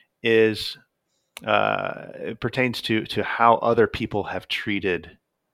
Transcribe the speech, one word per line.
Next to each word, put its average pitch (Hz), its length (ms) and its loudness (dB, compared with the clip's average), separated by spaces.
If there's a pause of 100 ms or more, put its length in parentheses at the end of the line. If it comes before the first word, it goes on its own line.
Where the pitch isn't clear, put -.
(220)
is, 110 560 2 (680)
uh, 104 720 0
it 101 260 -10
pertains 127 420 -2
to, 110 240 0
to 101 180 -4
how 117 320 4
other 117 300 4
people 104 380 -4
have - 240 -10
treated 95 720 -4 (360)